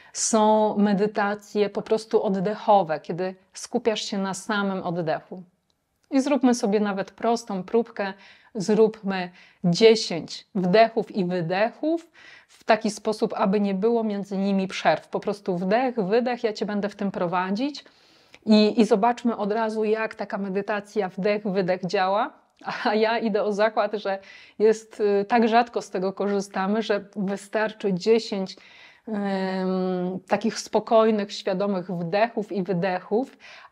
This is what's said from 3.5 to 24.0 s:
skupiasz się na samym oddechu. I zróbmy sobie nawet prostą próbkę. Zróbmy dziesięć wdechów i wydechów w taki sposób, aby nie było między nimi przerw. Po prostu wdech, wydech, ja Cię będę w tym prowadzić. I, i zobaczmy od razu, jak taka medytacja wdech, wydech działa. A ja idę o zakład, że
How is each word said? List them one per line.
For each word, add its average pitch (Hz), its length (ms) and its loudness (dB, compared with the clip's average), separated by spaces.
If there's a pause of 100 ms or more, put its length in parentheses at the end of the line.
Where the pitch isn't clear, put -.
skupiasz 226 500 -2
się - 160 -6
na 190 160 -2
samym 196 480 -2
oddechu. 170 600 -4 (680)
I 277 100 2
zróbmy 262 340 2
sobie 214 260 0
nawet 196 300 -4
prostą 226 520 -4
próbkę. 202 500 -2 (420)
Zróbmy 196 760 0 (340)
dziesięć 190 920 2
wdechów 214 600 2
i 185 80 0
wydechów 196 840 -2 (380)
w - 160 -20
taki 220 260 2
sposób, 220 460 -4
aby 208 240 2
nie 196 140 -2
było 226 300 0
między 202 320 -6
nimi 196 320 0
przerw. - 400 0
Po 196 120 -4
prostu 202 360 -4
wdech, 226 480 0
wydech, 240 400 -2
ja 214 80 0
Cię 214 140 -6
będę 202 220 -2
w - 80 -10
tym 196 140 -4
prowadzić. 190 760 -4 (600)
I, 214 340 6
i 214 40 8
zobaczmy 233 520 0
od 208 160 -2
razu, 220 320 -2
jak 220 300 -2
taka 208 240 -8
medytacja 202 680 -4
wdech, 208 340 -2
wydech 185 420 0
działa. 196 480 0 (520)
A 214 100 0
ja 220 240 2
idę 214 240 0
o 208 100 0
zakład, 208 420 0
że 196 240 -4 (400)